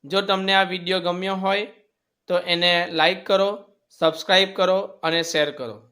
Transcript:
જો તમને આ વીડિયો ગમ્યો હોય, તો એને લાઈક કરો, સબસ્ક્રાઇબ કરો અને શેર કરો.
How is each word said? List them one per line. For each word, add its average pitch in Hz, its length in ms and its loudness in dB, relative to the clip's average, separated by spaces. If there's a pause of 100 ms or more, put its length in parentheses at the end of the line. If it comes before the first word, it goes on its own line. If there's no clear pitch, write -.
જો 165 160 0
તમને 196 340 0
આ 196 80 6
વીડિયો 180 380 -2
ગમ્યો 180 340 -4
હોય, 196 320 -2 (600)
તો 175 100 0
એને 175 520 2
લાઈક 170 360 0
કરો, 202 320 2 (400)
સબસ્ક્રાઇબ 185 560 2
કરો 185 260 2
અને 165 420 -2
શેર 151 280 0
કરો. 117 420 -12